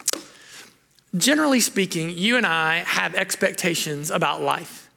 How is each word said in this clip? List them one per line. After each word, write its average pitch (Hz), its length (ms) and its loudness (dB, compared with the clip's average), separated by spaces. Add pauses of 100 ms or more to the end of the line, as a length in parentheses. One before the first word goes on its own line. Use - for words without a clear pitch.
(1160)
Generally 277 460 4
speaking, 170 540 -2
you 220 220 2
and 220 80 2
I 165 400 2
have 180 300 -2
expectations 165 960 -2
about 156 300 0
life 143 560 -4